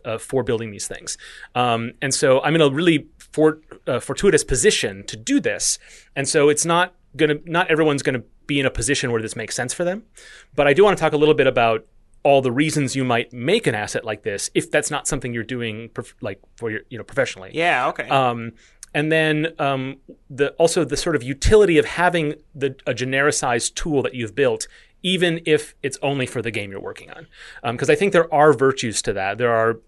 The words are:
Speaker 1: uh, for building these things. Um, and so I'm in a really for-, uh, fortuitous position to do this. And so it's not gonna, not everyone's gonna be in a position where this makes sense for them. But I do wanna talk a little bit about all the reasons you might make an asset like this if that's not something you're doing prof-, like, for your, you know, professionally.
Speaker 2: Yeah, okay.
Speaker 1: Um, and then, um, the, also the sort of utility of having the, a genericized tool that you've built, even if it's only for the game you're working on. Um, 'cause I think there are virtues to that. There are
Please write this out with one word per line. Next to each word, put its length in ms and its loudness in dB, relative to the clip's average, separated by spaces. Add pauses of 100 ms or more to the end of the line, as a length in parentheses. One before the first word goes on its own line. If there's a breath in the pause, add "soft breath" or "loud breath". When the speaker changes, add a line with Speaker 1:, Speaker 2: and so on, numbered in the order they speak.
Speaker 1:
uh, 140 -6
for 240 -2
building 280 -4
these 160 -10
things. 300 -10 (380 loud breath)
Um, 380 0 (100)
and 120 -2
so 280 4
I'm 120 2
in 60 4
a 100 6
really 360 2 (260)
for-, 280 2 (260)
uh, 140 -2
fortuitous 440 2
position 600 0
to 120 -12
do 240 -2
this. 380 -4 (360 loud breath)
And 140 -4
so 220 4
it's 160 0
not 280 0 (220)
gonna, 200 2 (100)
not 240 0
everyone's 320 2
gonna 200 -2 (240)
be 140 -2
in 60 2
a 40 0
position 400 -2
where 120 0
this 120 -8
makes 200 -10
sense 180 -6
for 120 -4
them. 180 -4 (520 loud breath)
But 120 4
I 80 6
do 100 6
wanna 120 4
talk 160 0
a 40 0
little 180 6
bit 120 2
about 400 0 (360)
all 200 6
the 100 0
reasons 420 -2
you 100 -2
might 280 0
make 340 -2
an 80 0
asset 300 -6
like 180 -8
this 320 -6
if 160 -2
that's 200 0
not 180 -6
something 240 -4
you're 120 -4
doing 460 -8
prof-, 300 -12
like, 200 -10 (160)
for 140 -8
your, 100 -6 (100)
you 80 -12
know, 60 -12
professionally. 500 -6
Speaker 2:
Yeah, 340 0
okay. 200 -8
Speaker 1:
Um, 440 0 (400 loud breath)
and 180 -2
then, 380 0 (100)
um, 380 -2 (340)
the, 220 -2
also 320 2
the 120 -6
sort 200 -2
of 60 -2
utility 560 4
of 80 6
having 480 0 (200)
the, 220 -4 (100)
a 80 -2
genericized 800 0
tool 280 0
that 120 -4
you've 200 -8
built, 320 0 (360 soft breath)
even 440 0
if 360 0
it's 200 -8
only 240 -2
for 160 -6
the 80 -6
game 200 -8
you're 100 -12
working 300 -14
on. 160 -20 (360 loud breath)
Um, 140 -4
'cause 140 0
I 40 6
think 180 0
there 200 2
are 200 6
virtues 500 0
to 120 -2
that. 240 -4
There 140 0
are 360 2